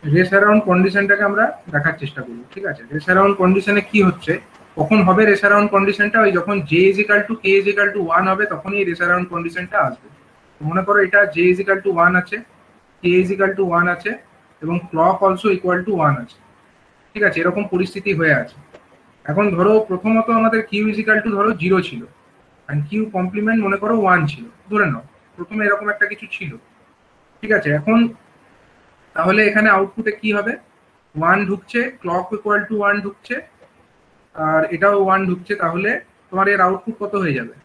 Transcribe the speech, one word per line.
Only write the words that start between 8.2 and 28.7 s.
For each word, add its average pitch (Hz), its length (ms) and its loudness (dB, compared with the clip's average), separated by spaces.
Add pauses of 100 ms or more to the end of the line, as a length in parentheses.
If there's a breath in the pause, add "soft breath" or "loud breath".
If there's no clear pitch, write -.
হবে, 202 200 0
তখনই 190 300 -8
এই 190 80 -2
রেস 170 120 -8
অ্যারাউন্ড 180 300 0
কন্ডিশনটা 170 440 -8 (120)
আসবে। - 200 -12 (480)
তো - 40 -20 (100)
মনে 185 160 -2
করো 202 200 2
এটা 202 140 2 (140)
J - 20 -6 (160)
is 180 100 0
equal 190 240 -2
to 196 40 0 (140)
one 180 160 2
আছে, 196 160 -10 (640)
K - 40 -20 (180)
is 180 120 -2
equal 190 240 0
to 196 60 2 (140)
one 180 160 2
আছে 202 160 -8 (540)
এবং 170 120 -4 (140)
clock 175 360 2
also 190 200 0 (100)
equal 180 300 -2
to 214 60 -2 (140)
one 139 160 2
আছে, - 160 -18 (720)
ঠিক 208 160 -2
আছে? 165 140 -2
এরকম 180 200 0 (100)
পরিস্থিতি 190 460 -4
হয়ে 156 240 2
আছে। - 140 -14 (720)
এখন 190 140 0 (120)
ধরো 190 160 4 (160)
প্রথমত 220 400 0 (120)
আমাদের 226 200 2 (100)
Q - 20 -8 (180)
is 208 120 -4
equal 214 220 2
to 226 120 -2
ধরো 208 140 2 (120)
জিরো 185 160 2 (100)
ছিল, 113 140 -12 (680)
and 147 180 -2
Q - 20 -12 (260)
কমপ্লিমেন্ট 208 500 -2
মনে 196 160 0
করো 214 120 0 (100)
ওয়ান 180 160 4 (120)
ছিল, 123 120 -14 (260)
ধরে 208 220 2
নাও 117 120 -8 (320)
প্রথমে 208 320 -8
এরকম 208 260 -2
একটা 208 180 -2
কিছু 208 140 -16 (100)
ছিল, - 160 -12 (880)
ঠিক 208 180 -6
আছে? 151 120 -2 (100)
এখন 220 180 2 (1160)